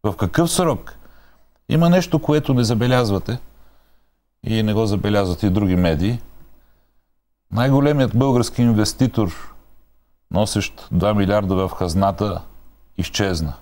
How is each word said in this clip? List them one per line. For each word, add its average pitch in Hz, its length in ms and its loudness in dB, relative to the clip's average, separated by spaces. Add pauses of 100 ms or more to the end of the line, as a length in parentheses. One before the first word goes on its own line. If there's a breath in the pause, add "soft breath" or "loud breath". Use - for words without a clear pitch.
В 208 140 -2
какъв 170 340 0
срок? - 420 -2 (760 soft breath)
Има 170 200 4
нещо, 175 300 2
което 147 340 0
не 123 100 2
забелязвате 117 760 0 (1040)
и 110 200 0
не 107 100 0
го 110 120 0
забелязват 101 580 0
и 104 60 2
други 92 260 2
медии. 90 440 0 (1300)
Най-големият 135 680 2
български 123 440 2
инвеститор, 110 920 0 (800)
носещ - 600 -2
два 101 220 0
милиарда 98 420 0
в 92 200 -2
хазната, 95 680 -2 (560)
изчезна. 87 640 -4